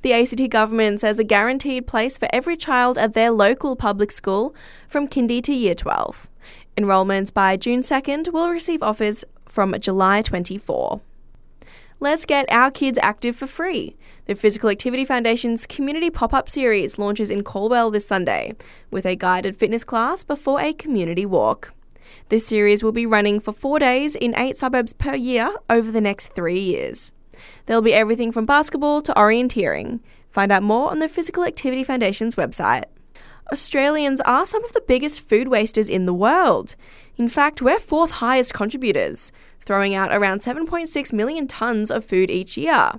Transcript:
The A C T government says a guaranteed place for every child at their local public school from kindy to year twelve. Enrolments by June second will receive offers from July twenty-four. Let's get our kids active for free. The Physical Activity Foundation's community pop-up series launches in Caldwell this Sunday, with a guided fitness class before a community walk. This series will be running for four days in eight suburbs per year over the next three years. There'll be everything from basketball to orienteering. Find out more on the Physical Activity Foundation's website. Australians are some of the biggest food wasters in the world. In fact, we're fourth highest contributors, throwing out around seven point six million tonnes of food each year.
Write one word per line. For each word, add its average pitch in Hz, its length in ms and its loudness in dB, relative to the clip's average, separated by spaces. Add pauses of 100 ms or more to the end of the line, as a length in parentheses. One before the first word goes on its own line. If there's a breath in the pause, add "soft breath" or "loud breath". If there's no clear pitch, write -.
The 254 120 2
A 233 120 6
C 240 120 -2
T 262 120 0
government 220 540 2
says 214 160 2
a 220 60 2
guaranteed 247 640 0
place 233 300 -2
for - 160 -4
every 320 240 -2
child 254 400 0
at 220 160 0
their 226 180 4
local 240 460 2
public 208 340 -2
school 208 440 -2 (340 loud breath)
from 285 180 -2
kindy 247 360 0
to 285 100 0
year 220 220 2
twelve. - 560 -6 (480 loud breath)
Enrolments 196 540 2
by 190 260 2
June 240 240 0
second 285 500 -2
will 330 160 0
receive 339 340 -2
offers 214 400 -2 (220)
from 196 340 -2
July 196 440 2
twenty-four. 185 800 -4 (1000 soft breath)
Let's 302 240 0
get 285 260 0
our 254 200 4
kids 269 320 0
active 240 340 -2
for 269 100 -10
free. 320 500 -6 (280 soft breath)
The 196 100 -4
Physical 214 360 2
Activity 254 340 -2
Foundation's 233 600 0
community 302 420 -4
pop-up 254 400 -2
series 220 500 0
launches 208 300 -2
in 202 160 -4
Caldwell 226 460 0
this 208 180 -2
Sunday, 180 460 -2 (360 loud breath)
with 190 140 -6
a 185 100 0
guided 185 420 -2
fitness 226 280 0
class 254 400 -2
before 285 340 -2
a 311 140 -2
community 196 540 -2
walk. 135 480 0 (540 soft breath)
This 220 180 2
series 208 360 4
will 220 100 2
be 233 140 -2
running 208 320 2
for 208 140 -6
four 277 260 -2
days 277 380 2
in 233 200 -2
eight - 200 -2
suburbs 254 380 -2
per 285 200 -4
year 254 380 -2 (160)
over 226 240 2
the 220 80 0
next 202 280 -2
three 175 300 -4
years. 69 540 -2 (540 loud breath)
There'll 226 160 2
be 226 120 6
everything 226 380 2
from 220 140 -2
basketball 294 560 2
to - 120 -2
orienteering. 220 880 2 (280 soft breath)
Find 202 220 0
out 196 120 4
more 220 280 0
on 311 80 -4
the 320 100 -2
Physical 349 360 -2
Activity 262 400 -4
Foundation's 226 500 -2
website. 123 500 0 (680 loud breath)
Australians 285 680 2
are 277 240 4
some 440 180 -2
of 466 80 -12
the 453 140 0
biggest 269 420 0
food 247 200 2
wasters 214 400 2
in 185 180 0
the 180 80 0
world. 220 600 2 (420 soft breath)
In 233 120 0
fact, 285 340 0
we're 320 180 4
fourth 320 320 0
highest 254 420 0
contributors, 214 760 -2 (340 soft breath)
throwing 196 300 0
out 190 180 0
around 202 300 0
seven 294 240 -4
point 339 220 -6
six - 240 -2
million 269 340 -2
tonnes 226 480 -2
of 220 100 -4
food 185 260 0
each - 260 -4
year. 294 420 2